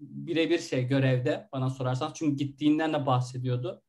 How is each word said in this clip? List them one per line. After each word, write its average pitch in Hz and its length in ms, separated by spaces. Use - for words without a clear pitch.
birebir 147 580
şey 131 280
görevde 131 680
bana 131 180
sorarsanız. 127 440
Çünkü 147 220
gittiğinden 151 560
de 139 140
bahsediyordu. 127 840